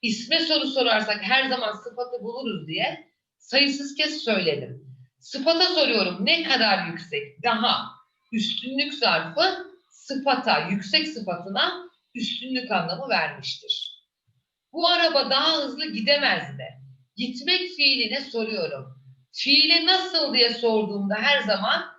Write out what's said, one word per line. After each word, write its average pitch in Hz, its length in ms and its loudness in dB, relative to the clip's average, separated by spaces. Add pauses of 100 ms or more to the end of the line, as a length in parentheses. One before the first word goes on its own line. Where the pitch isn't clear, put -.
İsme 233 380 0
soru 302 280 2
sorarsak 214 560 2
her 262 260 2
zaman 233 220 -2
sıfatı 240 520 -8
buluruz 220 440 -6
diye 226 440 -4 (260)
sayısız 277 580 0
kez 311 280 -4
söyledim. 180 720 -2 (220)
Sıfata 330 460 2
soruyorum. 226 600 2
Ne 320 180 2
kadar 208 440 2
yüksek? 147 560 -8
Daha. 226 420 2 (460)
Üstünlük 269 640 -2
zarfı 214 760 0 (180)
sıfata, 254 800 0
yüksek 302 380 0
sıfatına 202 840 -4 (260)
üstünlük 247 560 -6
anlamı 180 380 -2
vermiştir. - 920 -4 (720)
Bu 339 140 0
araba 339 420 2
daha 302 280 2
hızlı 294 340 -6
gidemez 226 640 0
mi? 127 120 -12 (480)
Gitmek 302 600 -2
fiiline 269 460 2
soruyorum. 190 800 -6 (320)
Fiile 311 520 4
nasıl 359 480 2
diye 240 200 4
sorduğumda 208 640 0
her 262 260 2
zaman 214 440 0 (140)